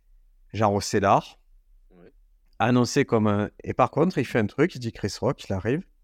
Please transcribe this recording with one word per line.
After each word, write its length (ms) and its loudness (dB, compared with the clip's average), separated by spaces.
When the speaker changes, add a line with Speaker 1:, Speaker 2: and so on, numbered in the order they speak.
Speaker 1:
genre 220 2
au 60 0
Cellar. 600 0
Speaker 2:
Ouais. 220 -20
Speaker 1:
Annoncé 440 2
comme 220 2
un, 240 0
et 100 -6
par 160 2
contre, 280 0
il 60 0
fait 140 -2
un 80 2
truc, 300 -2
il 20 -14
dit 140 -8
Chris 280 -8
Rock, 280 -4
il 40 -6
arrive, 300 -4